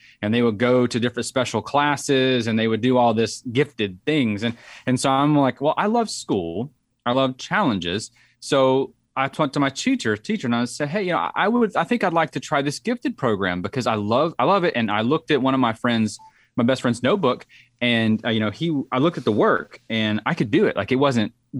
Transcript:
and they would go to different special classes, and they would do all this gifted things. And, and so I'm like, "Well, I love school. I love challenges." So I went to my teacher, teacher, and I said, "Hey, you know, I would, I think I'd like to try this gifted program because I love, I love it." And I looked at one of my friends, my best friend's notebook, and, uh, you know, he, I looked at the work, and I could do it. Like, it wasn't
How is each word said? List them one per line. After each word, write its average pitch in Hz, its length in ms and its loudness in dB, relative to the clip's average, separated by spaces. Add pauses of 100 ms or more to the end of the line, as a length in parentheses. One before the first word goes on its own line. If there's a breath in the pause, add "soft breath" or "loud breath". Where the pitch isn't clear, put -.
(240 soft breath)
and 104 100 0
they 120 80 2
would 233 160 2
go 123 300 4
to 117 120 -4
different 120 280 -4
special 120 340 -2
classes, 131 880 0
and 113 100 0
they 113 100 0
would 113 140 0
do 123 160 2
all 120 160 4
this 110 380 -2
gifted 110 560 -2
things. 120 340 0
And, 117 160 -4 (300 loud breath)
and 127 120 0
so 139 120 2
I'm 143 260 2
like, 135 240 2
"Well, 151 160 0
I 175 80 0
love 220 240 0
school. 95 640 -4 (340)
I 120 60 0
love 131 260 0
challenges." 110 720 -2 (300 soft breath)
So 135 560 2 (200)
I 135 220 -2
went 147 160 0
to 151 60 -2
my 139 100 2
teacher, 131 460 -2
teacher, 202 320 -6
and 120 80 0
I 120 80 0
said, 147 240 -4
"Hey, 190 160 -4
you 180 80 -4
know, 98 240 -2
I 175 140 0
would, 233 260 0
I 160 80 0
think 226 220 -2
I'd 175 80 0
like 165 180 0
to - 80 -6
try 143 220 -2
this 143 180 -4
gifted 240 380 -4
program 92 440 0
because 107 240 -4
I 117 100 0
love, 113 440 0
I 123 60 2
love 185 180 2
it." 175 140 0
And 113 120 0
I 104 120 0
looked 139 300 0
at 135 100 2
one 131 120 2
of 135 60 0
my 117 140 2
friends, 113 440 0 (380 soft breath)
my 127 80 0
best 123 180 2
friend's 117 220 0
notebook, 139 420 0 (360 soft breath)
and, 113 420 2
uh, 120 60 -2
you 113 100 0
know, 107 100 0
he, 151 320 -2 (120)
I 127 60 0
looked 170 180 2
at 139 80 -8
the 117 80 2
work, 131 560 0
and 107 360 0
I 151 100 0
could 120 160 -2
do 170 160 4
it. - 100 -4
Like, 98 160 -2
it 127 40 4
wasn't 131 360 2 (260)